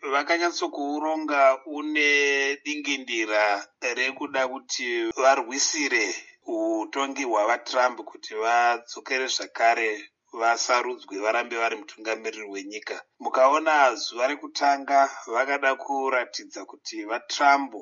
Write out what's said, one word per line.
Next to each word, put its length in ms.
vakanyatsokuuronga 1500
une 420
dingindira 1000
rekuda 640
kuti 640
varwisire 960
utongi 760
hwavaTrump 720
kuti 240
vadzokere 920
zvakare 840
vasarudzwe 840
varambe 380
vari 180
mutungamiriri 720
wenyika. 520
Mukaona 760
zuva 320
rekutanga 840
vakada 480
kuratidza 920
kuti 400
vaTrump 760